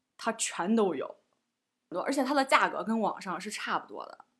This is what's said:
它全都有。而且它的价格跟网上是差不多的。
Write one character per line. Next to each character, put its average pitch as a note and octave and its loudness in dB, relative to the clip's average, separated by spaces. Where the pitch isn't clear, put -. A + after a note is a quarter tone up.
它 - -2
全 G#3 -2
都 G3+ 4
有。 - -6
而 - 0
且 C#4 2
它 B3+ 0
的 C#4 4
价 C4+ 6
格 - -4
跟 A3 -2
网 F#3+ 0
上 F3+ -4
是 G3 -8
差 G3+ -2
不 - -12
多 F#2 -12
的。 - -18